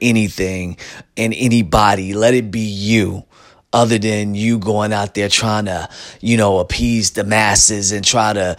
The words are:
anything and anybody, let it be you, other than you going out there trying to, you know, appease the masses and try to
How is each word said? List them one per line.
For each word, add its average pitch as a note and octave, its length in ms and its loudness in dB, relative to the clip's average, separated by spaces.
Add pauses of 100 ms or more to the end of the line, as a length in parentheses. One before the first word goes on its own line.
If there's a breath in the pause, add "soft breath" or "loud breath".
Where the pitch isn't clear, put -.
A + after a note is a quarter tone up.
anything F#2+ 760 -2 (380 loud breath)
and A2+ 160 -2
anybody, G#2 800 2
let A2 220 6
it A2+ 160 0
be A2+ 80 -6
you, G2+ 640 -2 (480 soft breath)
other A#2 280 2
than G#2 360 -2
you A2+ 240 0
going G#2+ 360 -2
out G2+ 180 -4
there G2+ 160 -2
trying G#2+ 380 0
to, F2 200 -6 (360 loud breath)
you A2+ 160 2
know, G2+ 200 4
appease A#2 520 0
the G#2 120 -4
masses G#2 680 2
and G2+ 100 -4
try G#2+ 300 2
to F#2+ 260 -2